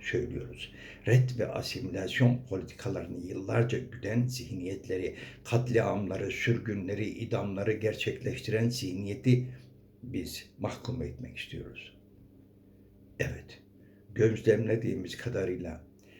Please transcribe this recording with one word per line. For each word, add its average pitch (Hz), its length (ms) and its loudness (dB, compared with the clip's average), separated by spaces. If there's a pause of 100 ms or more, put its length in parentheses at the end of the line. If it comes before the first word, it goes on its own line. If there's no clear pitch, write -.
söylüyoruz. - 760 -4 (320)
Ret 127 320 6
ve 107 100 0
asimilasyon 95 920 2 (100)
politikalarını 92 720 -4
yıllarca 98 600 0
güden 117 480 0
zihniyetleri, 92 920 -4 (280)
katliamları, 101 880 2
sürgünleri, 101 720 0
idamları 101 680 -2
gerçekleştiren 107 960 0
zihniyeti 101 800 2 (560)
biz - 560 -6
mahkum - 440 -4
etmek - 340 -8
istiyoruz. - 640 -10 (1200)
Evet, - 440 -4 (520)
gözlemlediğimiz 110 1040 4
kadarıyla 90 680 -2 (360)